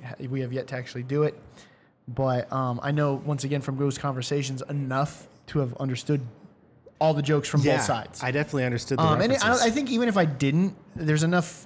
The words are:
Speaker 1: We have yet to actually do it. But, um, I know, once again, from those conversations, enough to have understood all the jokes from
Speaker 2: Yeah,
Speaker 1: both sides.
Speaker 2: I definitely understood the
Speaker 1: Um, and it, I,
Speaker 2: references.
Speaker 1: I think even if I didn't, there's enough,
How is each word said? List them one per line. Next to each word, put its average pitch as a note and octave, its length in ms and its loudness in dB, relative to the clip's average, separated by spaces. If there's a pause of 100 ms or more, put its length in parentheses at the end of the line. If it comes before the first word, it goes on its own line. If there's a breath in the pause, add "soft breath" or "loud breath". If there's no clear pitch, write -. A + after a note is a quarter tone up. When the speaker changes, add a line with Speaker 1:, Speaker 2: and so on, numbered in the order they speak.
(300)
Speaker 1:
We C3 120 -4
have B2 100 -6
yet B2+ 160 -6
to C3+ 80 -8
actually B2 280 -8
do C#3 200 0
it. D3+ 140 -2 (680 loud breath)
But, B2+ 440 0
um, B2+ 300 0
I C#3+ 100 -2
know, D3 320 2
once C#3+ 200 -2
again, C#3+ 180 -2
from C3+ 160 -4
those C#3 200 0
conversations, C3+ 720 -2
enough C#3 600 -2 (200)
to - 120 -2
have B2+ 180 -2
understood C3+ 440 0 (800)
all D#3 160 4
the D3 60 0
jokes D3 260 2
from D3 140 2
Speaker 2:
Yeah, D3 160 4
Speaker 1:
both C3+ 80 2
sides. A2+ 360 -4
Speaker 2:
I B2+ 80 -2
definitely C#3 360 0
understood B2 340 -2
the D#3+ 40 4
Speaker 1:
Um, D#3 180 4
and A3+ 100 2
it, C4 120 2
I, G#3+ 60 4
Speaker 2:
references. A#3+ 160 4
Speaker 1:
I A#3 60 6
think C4 180 -2
even A#3+ 180 2
if G3+ 100 2
I F3+ 80 6
didn't, D3+ 500 2 (200)
there's D3+ 280 2
enough, E3+ 420 0